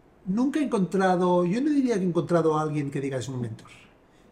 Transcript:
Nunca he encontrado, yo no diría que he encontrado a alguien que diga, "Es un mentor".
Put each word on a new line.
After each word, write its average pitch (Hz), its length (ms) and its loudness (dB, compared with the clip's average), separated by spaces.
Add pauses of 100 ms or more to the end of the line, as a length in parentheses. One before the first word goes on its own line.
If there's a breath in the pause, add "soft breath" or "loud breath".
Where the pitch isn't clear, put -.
(260)
Nunca 254 340 0
he 294 40 2
encontrado, 180 800 2
yo 202 160 0
no 302 100 0
diría 254 240 2
que 185 60 0
he 190 60 0
encontrado 160 500 2
a 156 40 0
alguien 147 300 -4
que 139 100 -4
diga, 135 160 -4
"Es 113 100 -6
un 127 140 -6
mentor". 110 260 -10 (640 soft breath)